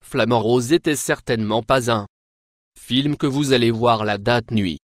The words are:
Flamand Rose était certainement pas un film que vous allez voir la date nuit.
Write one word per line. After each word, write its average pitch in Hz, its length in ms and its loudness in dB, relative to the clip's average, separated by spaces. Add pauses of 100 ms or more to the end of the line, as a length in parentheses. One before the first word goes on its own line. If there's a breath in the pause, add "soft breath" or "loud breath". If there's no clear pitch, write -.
Flamand 117 380 0
Rose 120 320 2
était 165 220 0
certainement 113 680 -2
pas 120 300 0
un 104 160 -2 (720)
film 143 380 -2
que 151 100 -2
vous 135 260 0
allez 117 180 4
voir 113 340 0
la 104 120 -2
date 117 340 -2
nuit. 95 360 -2